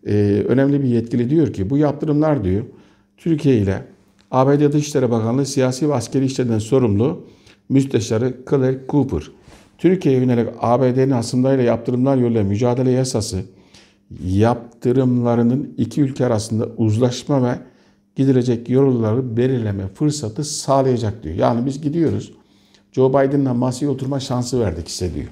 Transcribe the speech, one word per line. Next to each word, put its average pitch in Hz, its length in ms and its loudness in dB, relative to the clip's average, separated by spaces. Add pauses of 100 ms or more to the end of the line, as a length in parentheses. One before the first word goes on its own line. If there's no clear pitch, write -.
Ee, 104 420 2
önemli 139 340 2
bir 131 60 0
yetkili 117 420 -2
diyor 156 220 2
ki, - 180 -4
"Bu 139 80 0
yaptırımlar," 147 640 0
diyor, 95 200 0 (520)
"Türkiye 147 420 0
ile 95 260 0 (460)
A 131 180 2
B 143 120 4
D 143 120 4
Dışişleri 147 380 0
Bakanlığı 117 360 0
siyasi 131 420 0
ve 147 60 0
askeri 131 300 -2
işlerden 123 340 0
sorumlu 120 680 0 (440)
Müsteşarı 123 680 0 (140)
Claire 131 380 0
Cooper, - 420 -2 (480)
Türkiye'ye 165 420 2
yönelik 120 280 2 (120)
A 120 200 2
B 127 160 2
D'nin 135 140 2
asımlarıyla 127 540 0
yaptırımlar 123 520 0
yoluyla 117 280 2
mücadele 120 460 0
yasası 123 520 -2 (840)
yaptırımlarının 120 1500 0
iki 123 220 -2
ülke 135 260 0
arasında 113 500 -2
uzlaşma 123 680 0
ve 123 160 0 (580)
gidilecek 127 540 2
yolları 123 680 2
belirleme 110 520 -2
fırsatı 147 560 -4
sağlayacak," 131 800 0
diyor. 78 120 -8
Yani 120 320 0
biz 143 140 -6
gidiyoruz, 143 520 -2 (600)
Joe 131 180 4
Biden'la 135 440 2
masaya 127 340 -2
oturma 135 320 -4
şansı 123 400 -4
verdik 85 300 -4
size 85 240 -6
diyor. 73 180 -8